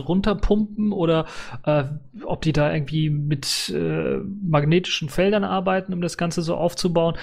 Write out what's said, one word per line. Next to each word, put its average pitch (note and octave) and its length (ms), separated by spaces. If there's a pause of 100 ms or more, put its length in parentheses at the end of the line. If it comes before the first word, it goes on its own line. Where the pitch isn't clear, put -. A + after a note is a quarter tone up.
runterpumpen G#3 880
oder, E3 320 (400)
äh, D3+ 180 (400)
ob - 200
die D#3 100
da D3 200
irgendwie D3+ 360
mit, D3 640
äh, D#3+ 440 (220)
magnetischen D#3+ 680
Feldern G3+ 340
arbeiten, F#3+ 480
um F3+ 80
das F3 180
Ganze E3+ 240
so E3 140
aufzubauen. E3+ 680